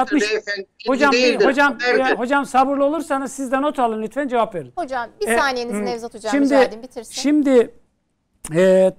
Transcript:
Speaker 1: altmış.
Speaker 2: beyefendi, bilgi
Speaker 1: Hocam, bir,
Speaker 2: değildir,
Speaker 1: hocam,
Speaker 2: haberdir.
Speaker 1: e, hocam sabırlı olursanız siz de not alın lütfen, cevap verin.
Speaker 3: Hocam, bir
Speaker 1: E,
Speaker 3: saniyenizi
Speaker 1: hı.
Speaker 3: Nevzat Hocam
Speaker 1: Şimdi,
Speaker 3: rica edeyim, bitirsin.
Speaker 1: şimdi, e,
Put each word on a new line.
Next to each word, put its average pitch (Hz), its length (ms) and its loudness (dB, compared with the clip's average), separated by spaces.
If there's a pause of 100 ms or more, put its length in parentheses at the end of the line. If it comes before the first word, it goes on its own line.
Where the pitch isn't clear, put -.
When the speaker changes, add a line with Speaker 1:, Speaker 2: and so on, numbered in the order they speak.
Speaker 1:
altmış. 262 280 0
Speaker 2:
beyefendi, 202 380 -6 (120)
bilgi - 100 -6
Speaker 1:
Hocam, 269 220 4
bir, 240 60 4
Speaker 2:
değildir, 240 280 2
Speaker 1:
hocam, 277 280 2
Speaker 2:
haberdir. 247 260 0
Speaker 1:
e, 262 160 0
hocam 254 300 -2
sabırlı 269 400 0
olursanız 285 460 -4
siz 269 200 -6
de 269 100 0
not 294 180 -2
alın 226 220 -2
lütfen, 262 260 -6
cevap 226 280 -2
verin. 135 220 -10
Speaker 3:
Hocam, 254 320 -8 (120)
bir 415 60 -4
Speaker 1:
E, 226 100 2
Speaker 3:
saniyenizi 247 400 -2
Speaker 1:
hı. - 80 -4
Speaker 3:
Nevzat 233 280 -8
Hocam 214 180 -8
Speaker 1:
Şimdi, 285 140 2
Speaker 3:
rica 269 180 4
edeyim, 220 200 -4
bitirsin. 254 380 -14
Speaker 1:
şimdi, 269 500 2 (840)
e, 190 440 4